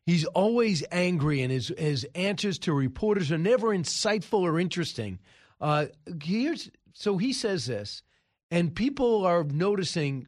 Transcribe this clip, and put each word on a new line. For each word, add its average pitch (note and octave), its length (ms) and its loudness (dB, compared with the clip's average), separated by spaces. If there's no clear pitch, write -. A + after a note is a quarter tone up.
He's E3 200 4
always G#3+ 680 2
angry, D#3+ 500 0
and B2+ 100 -2
his, C3 240 -2
his D3 380 -2
answers G3 460 -2
to E3+ 140 -2
reporters D3+ 580 0
are D#3+ 80 0
never A3 300 2
insightful G3+ 720 0
or E3 180 2
interesting. C#3+ 580 -4
Uh, D3+ 280 0
here's, A3+ 480 -2
so G3+ 240 -2
he B3 160 0
says F#3+ 320 -2
this, G#2 380 -8
and F3 240 0
people A#3 500 2
are F3 180 4
noticing, D3+ 840 -2